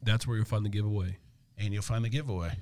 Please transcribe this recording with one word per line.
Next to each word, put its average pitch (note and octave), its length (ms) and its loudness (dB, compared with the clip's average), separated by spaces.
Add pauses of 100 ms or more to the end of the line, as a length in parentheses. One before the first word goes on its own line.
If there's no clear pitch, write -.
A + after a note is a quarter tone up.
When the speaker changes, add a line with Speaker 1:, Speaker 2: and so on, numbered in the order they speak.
Speaker 1:
that's A2+ 240 4
where A#2 120 0
you'll G#2+ 80 4
find G#2+ 180 0
the G#2 60 0
giveaway. G2+ 480 0 (400)
Speaker 2:
and G#2 160 -2
you'll G2+ 100 -2
find A2+ 220 0
the A2+ 40 0
giveaway. G2+ 520 -2